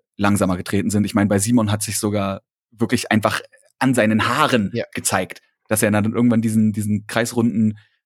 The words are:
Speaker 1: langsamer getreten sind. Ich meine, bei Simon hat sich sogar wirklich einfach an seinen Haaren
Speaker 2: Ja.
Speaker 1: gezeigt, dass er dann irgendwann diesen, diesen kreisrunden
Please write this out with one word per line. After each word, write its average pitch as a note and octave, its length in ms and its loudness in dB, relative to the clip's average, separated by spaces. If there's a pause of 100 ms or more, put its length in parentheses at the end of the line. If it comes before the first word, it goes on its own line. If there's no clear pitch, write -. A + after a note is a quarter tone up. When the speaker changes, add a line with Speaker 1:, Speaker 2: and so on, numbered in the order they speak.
(160)
Speaker 1:
langsamer G2+ 400 0
getreten G2 340 -2
sind. G2+ 140 2
Ich G#2 100 -4
meine, G#2 140 2
bei G2+ 100 2
Simon A2 320 2
hat G#2 120 -2
sich G#2 160 -6
sogar G2 440 -4 (280)
wirklich A2+ 420 -2
einfach A2 280 0 (380)
an B2+ 160 0
seinen A2 320 2
Haaren B2 460 0
Speaker 2:
Ja. A2+ 120 -4 (100)
Speaker 1:
gezeigt, - 480 -4 (260)
dass G#2+ 140 -2
er G#2+ 80 2
dann G#2 220 2
irgendwann A#2 300 2
diesen, A2 300 2
diesen G#2 340 -2
kreisrunden A2+ 720 0 (280)